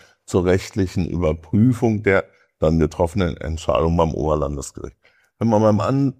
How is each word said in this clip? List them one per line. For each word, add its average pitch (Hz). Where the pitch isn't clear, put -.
zur 90
rechtlichen 92
Überprüfung 104
der 95
dann 80
getroffenen 82
Entscheidung 82
beim 82
Oberlandesgericht. 71
Wenn 113
man 107
beim 107
An-, 135